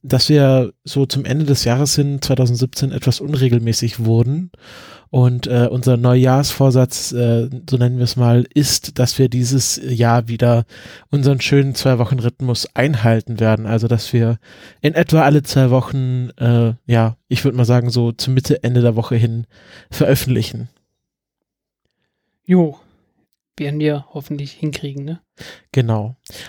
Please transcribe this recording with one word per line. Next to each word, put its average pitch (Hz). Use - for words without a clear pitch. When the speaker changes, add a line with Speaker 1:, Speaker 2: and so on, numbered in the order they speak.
Speaker 1:
dass 131
wir 135
so 139
zum 131
Ende 151
des 143
Jahres 131
hin, 143
zweitausendsiebzehn, 127
etwas 131
unregelmäßig 120
wurden. 120
Und, 123
äh, 120
unser 127
Neujahrsvorsatz, 127
äh, 117
so 131
nennen 123
wir 123
es 117
mal, 120
ist, -
dass 123
wir 131
dieses 123
Jahr 117
wieder 117
unseren 139
schönen 135
Zwei-Wochen-Rhythmus 123
einhalten 113
werden. 110
Also, 113
dass 113
wir 117
in 147
etwa 160
alle 143
zwei 131
Wochen, 127
äh, 117
ja, 113
ich 120
würd 123
mal 123
sagen, 120
so 117
zur 131
Mitte, 131
Ende 123
der 117
Woche 117
hin 117
veröffentlichen. 120
Speaker 2:
Jo. 175
Werden 147
wir 151
hoffentlich 143
hinkriegen, 139
ne? 165
Speaker 1:
Genau. 113